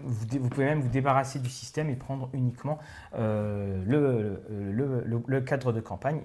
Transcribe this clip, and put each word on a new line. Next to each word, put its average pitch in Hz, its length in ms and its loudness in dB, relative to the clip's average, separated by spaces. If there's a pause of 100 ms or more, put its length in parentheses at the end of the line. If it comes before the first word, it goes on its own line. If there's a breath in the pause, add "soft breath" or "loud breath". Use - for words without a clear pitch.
vous 113 200 -2
dé-, 120 140 0
vous 127 100 2
pouvez 135 160 2
même 151 160 4
vous 127 80 2
débarrasser 135 500 4
du 123 120 -2
système - 400 -4
et 127 40 0
prendre 131 380 -6
uniquement, 135 460 0 (400 loud breath)
euh, 104 680 0
le, 120 540 4 (300)
le, 127 340 0
le, 117 220 0
le 135 160 2
cadre 127 300 0
de 113 80 0
campagne 135 440 -4